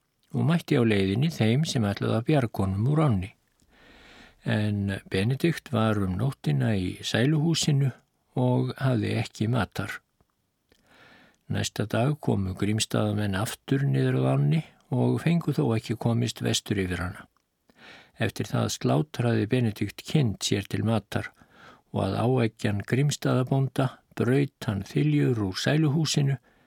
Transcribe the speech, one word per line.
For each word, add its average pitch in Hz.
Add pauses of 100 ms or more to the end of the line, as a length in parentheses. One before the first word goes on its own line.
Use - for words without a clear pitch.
(340)
og 120
mætti 156
á 123
leiðinni 107
þeim 120
sem 117
ætlaði 110
að 117
bjarga 131
honum 101
úr 156
ánni. 104 (1120)
En 104 (100)
Benedikt 131
var 110
um 92
nóttina 131
í 92
sæluhúsinu 143 (460)
og 127
hafði 110
ekki 110
matar. 101 (1500)
Næsta 104
dag 123
komu 98
Grímsstaðamenn 104
aftur 117
niður 135
að 131
ánni 143 (340)
og 123
fengu 160
þó 151 (100)
ekki 113
komist 117
vestur 113
yfir 90
hana. 90 (960)
Eftir 110
það 113
slátraði 120
Benedikt 113
kind 123
sér 101
til 104
matar 107 (580)
og 101
að 101
áeggjan 113
Grímsstaðabónda 135 (320)
braut 135
hann 98
þiljur 143
úr 95
sæluhúsinu 143 (300)